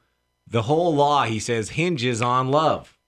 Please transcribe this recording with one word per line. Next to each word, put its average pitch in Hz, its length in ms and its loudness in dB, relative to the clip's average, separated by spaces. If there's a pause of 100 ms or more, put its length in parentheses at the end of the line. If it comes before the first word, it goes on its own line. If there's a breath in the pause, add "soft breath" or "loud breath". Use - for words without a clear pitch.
(480)
the 113 160 -2
whole 156 300 0
law, 143 300 4
he 113 160 -2
says, 110 320 -4
hinges 127 500 -2
on 127 300 0
love, 143 560 -2